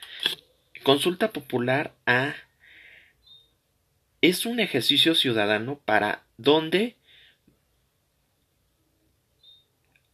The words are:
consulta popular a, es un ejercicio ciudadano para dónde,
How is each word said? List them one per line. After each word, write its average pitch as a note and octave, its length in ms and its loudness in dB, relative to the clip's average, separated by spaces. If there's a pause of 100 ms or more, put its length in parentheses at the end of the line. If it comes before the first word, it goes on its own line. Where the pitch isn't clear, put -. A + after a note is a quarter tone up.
(840)
consulta F3 500 0
popular C3 640 -4 (100)
a, B2+ 300 0 (1900)
es F3+ 240 2
un A#3 160 -4
ejercicio D3 540 2
ciudadano A2 680 0
para G#2 400 0 (120)
dónde, D#3+ 600 0 (3250)